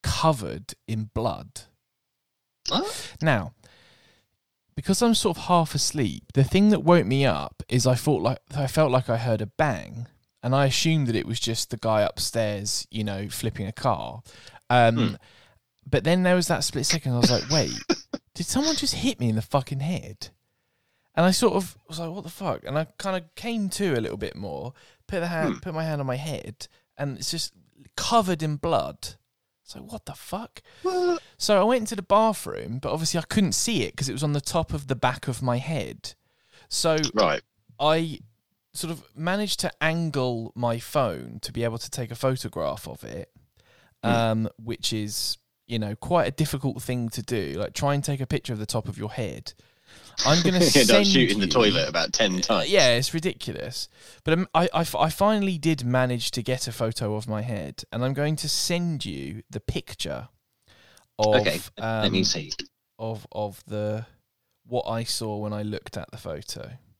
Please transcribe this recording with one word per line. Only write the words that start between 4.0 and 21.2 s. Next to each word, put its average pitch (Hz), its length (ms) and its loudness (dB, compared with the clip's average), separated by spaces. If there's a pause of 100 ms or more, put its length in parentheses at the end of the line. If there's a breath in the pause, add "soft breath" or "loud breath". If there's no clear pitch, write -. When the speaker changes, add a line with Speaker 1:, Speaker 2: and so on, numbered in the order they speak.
Speaker 1:
because - 280 0
I'm 233 120 6
sort 180 240 2
of - 60 -12
half 170 300 4
asleep, 127 500 0 (100)
the 139 100 6
thing 202 260 6
that 202 100 6
woke 156 260 6
me 135 180 2
up 73 440 0
is 123 180 2
I 127 80 6
thought 117 280 2
like, 117 160 0 (160)
I 139 120 -2
felt 156 240 2
like 127 180 2
I 117 80 2
heard 113 240 0
a 107 60 -4
bang, 117 600 -4 (360)
and 123 120 2
I 139 120 4
assumed 151 400 2
that 113 100 0
it - 100 -2
was 117 140 -4
just - 300 -4
the 120 60 -4
guy 110 260 2
upstairs, 104 880 -2
you 110 140 -4
know, 104 240 -4
flipping - 380 -4
a 92 60 -6
car. 90 500 -2 (460 loud breath)
Um, 117 280 6
Speaker 2:
Hmm. 113 180 2 (720 soft breath)
Speaker 1:
but - 160 2
then 180 200 4
there 180 100 6
was 180 140 2
that 147 160 0
split - 220 -2
second, 143 260 -2
I 120 60 2
was 120 120 4
like, 123 200 0
"Wait, 120 220 2 (160)
Speaker 2:
<laughs> - 460 -4
Speaker 1:
did 175 120 -6
someone 294 300 0
just - 200 -2
hit 240 240 -2
me 123 80 2
in 110 80 2
the 110 60 0
fucking 135 380 -2
head?" 147 480 -6 (840)
And 165 100 4